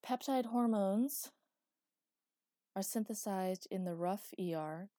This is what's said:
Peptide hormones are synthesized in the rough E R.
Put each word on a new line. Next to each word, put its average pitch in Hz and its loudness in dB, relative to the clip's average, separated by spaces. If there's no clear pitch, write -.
Peptide 254 0
hormones 226 4
are 196 -2
synthesized 196 -2
in 185 -2
the 175 -2
rough 175 -2
E 175 -2
R. 160 -6